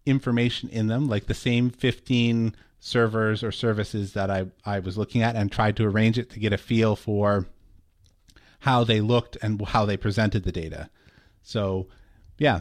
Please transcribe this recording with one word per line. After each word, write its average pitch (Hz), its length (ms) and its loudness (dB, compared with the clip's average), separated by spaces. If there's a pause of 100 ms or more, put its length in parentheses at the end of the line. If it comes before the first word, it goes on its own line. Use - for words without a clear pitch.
information 123 640 0
in 110 200 -2
them, 127 200 0
like 104 200 -2
the - 60 -2
same 123 360 0
fifteen 117 840 0 (260)
servers 110 640 0
or 110 80 -4
services 104 600 -2
that 98 160 -2
I, 95 160 0 (180)
I 101 140 -4
was 92 180 -6
looking 107 280 0
at, 117 120 0
and 101 160 -2
tried 107 260 0
to 113 80 2
arrange 110 340 2
it - 100 -8
to - 100 -16
get 104 140 0
a 95 40 -2
feel 110 380 2
for 101 520 0 (1120)
how 127 240 2
they 110 180 4
looked 117 400 0
and 104 180 -2 (100)
how 110 160 2
they 101 120 0
presented 104 460 0
the 92 80 -2
data. 78 400 -10 (500)
So 95 460 -4 (500)
yeah, 131 240 2